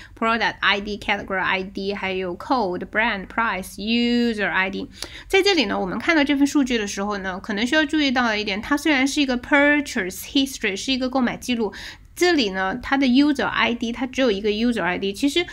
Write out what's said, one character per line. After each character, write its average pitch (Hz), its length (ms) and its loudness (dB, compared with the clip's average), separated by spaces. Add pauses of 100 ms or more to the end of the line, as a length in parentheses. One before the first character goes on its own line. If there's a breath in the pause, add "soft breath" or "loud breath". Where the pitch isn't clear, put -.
(160 loud breath)
product 226 440 0
I 202 200 0
D、 202 180 -8
category 202 420 -4
I 185 220 -2
D， 196 320 -6
还 196 180 -6
有 185 240 -6
code、 190 480 -2
brand、 208 420 -2
price、 196 500 -4
user 233 720 0
I 185 180 0
D。 196 200 -8 (380 loud breath)
在 381 160 4
这 403 120 4
里 262 100 4
呢， 202 160 -2
我 196 60 -2
们 185 120 -4
看 330 160 0
到 294 80 6
这 277 140 2
份 277 100 4
数 285 160 4
据 247 140 0
的 214 100 -2
时 202 160 -6
候 208 160 -4
呢， 190 220 -6
可 - 140 -6
能 214 120 0
需 277 80 0
要 311 100 4
注 311 140 0
意 277 120 4
到 247 180 2
的 208 100 0
一 214 60 -2
点， 202 160 -4
它 285 160 0
虽 302 160 2
然 269 160 2
是 294 140 0
一 269 40 0
个 247 120 0
purchase 285 880 2
history， 269 500 -2
是 269 160 -2
一 254 60 0
个 254 100 -2
购 262 120 0
买 220 160 0
记 - 180 -4
录， 220 180 -2 (420 loud breath)
这 359 180 4
里 240 180 2
呢， 190 320 -2
它 277 160 0
的 277 80 4
user 269 400 4
I 208 280 0
D， 233 160 -4
它 247 160 -6
只 254 140 -4
有 254 100 4
一 196 120 0
个 214 80 0
user 220 320 0
I 175 160 0
D。 196 160 -2
其 277 160 0
实 349 220 0